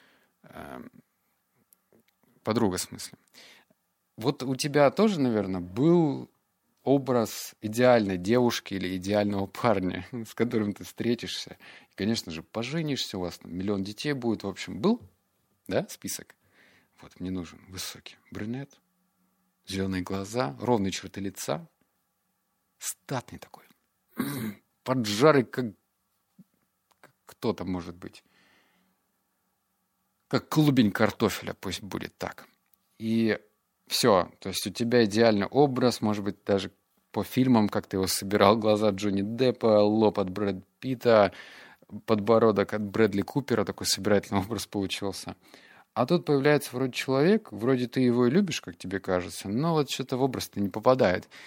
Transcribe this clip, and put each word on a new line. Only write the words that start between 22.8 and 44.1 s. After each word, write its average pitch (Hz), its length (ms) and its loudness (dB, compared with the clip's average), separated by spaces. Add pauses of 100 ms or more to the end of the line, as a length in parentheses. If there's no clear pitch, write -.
такой, - 260 -20 (520)
<clears throat> 123 680 -8
поджарый, 127 600 4
как, 127 220 -6 (1300)
как - 120 -20 (140)
кто - 260 -4
там 92 180 -8
может 87 240 -6
быть, - 300 -18 (2000)
как - 200 -2
клубень 135 440 4
картофеля, 104 640 0
пусть - 280 -10
будет - 340 -10
так. - 320 -12 (500)
И 110 400 0 (480)
всё, 95 520 4
то - 100 -12
есть - 180 -6
у 104 40 -6
тебя 117 340 2
идеальный 107 420 4
образ, 127 540 2
может 104 240 0
быть, 101 200 -6
даже 95 280 0 (380)
по 107 120 -4
фильмам, 123 460 4
как - 180 -4
ты - 100 -4
его 95 100 0
собирал, 101 500 4
глаза 107 340 2
Джонни 98 320 -2
Деппа, 113 600 2
лоб 107 360 4
от 95 120 -2
Брэд 95 340 -4 (160)
Питта, 117 540 4 (720)
подбородок 110 640 4
от 107 100 -4
Брэдли 101 380 2
Купера, 107 460 -2
такой - 200 -8
собирательный 98 540 0